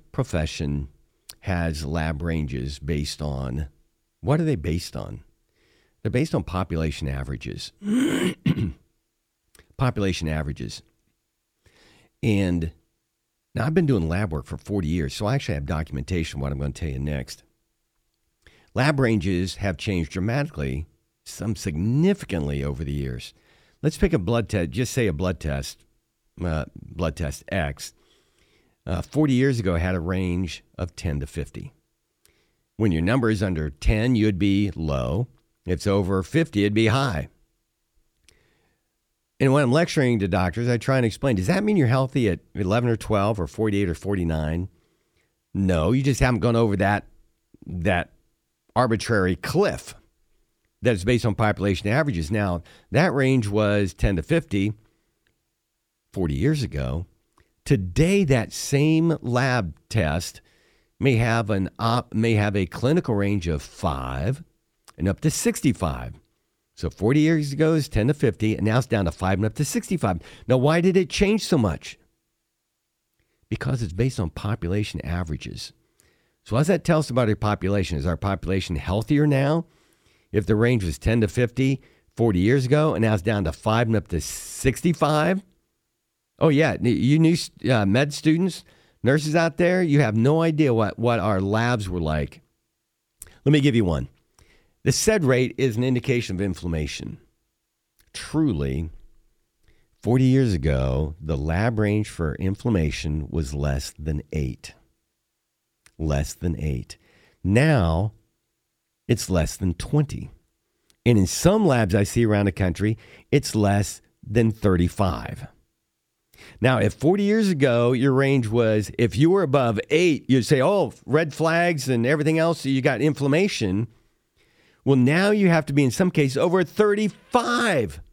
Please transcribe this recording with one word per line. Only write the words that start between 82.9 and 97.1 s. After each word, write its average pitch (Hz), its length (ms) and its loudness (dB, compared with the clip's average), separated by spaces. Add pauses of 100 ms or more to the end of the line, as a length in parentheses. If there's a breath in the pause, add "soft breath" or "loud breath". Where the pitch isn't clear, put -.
and 95 100 0
now 110 100 4
it's 101 100 0
down 104 220 0
to 80 80 -2
five 113 340 0
and 110 80 2
up - 140 -2
to 82 100 -2
sixty-five? 156 1200 0 (960)
Oh, 160 100 4
yeah. 143 240 4
N-, - 100 -8
you 120 360 4
new 165 180 4
st-, - 340 -4
uh, 107 140 2
med 135 280 2
students, 165 520 0 (360 soft breath)
nurses 147 320 2
out 165 220 2
there, 180 260 2
you 147 200 4
have 110 160 2
no 143 240 4
idea 156 320 2
what, 110 260 0
what 117 220 2
our 98 180 0
labs 107 480 0
were 90 140 -4
like. 76 400 -4 (1040 soft breath)
Let 143 80 6
me 151 80 6
give 135 140 4
you 110 100 4
one. 71 240 -2 (760 soft breath)
The 135 80 0
sed 214 320 0
rate 127 340 2
is 120 200 0
an 123 60 0
indication 120 520 -2
of 90 60 -4
inflammation. 82 800 -6 (920)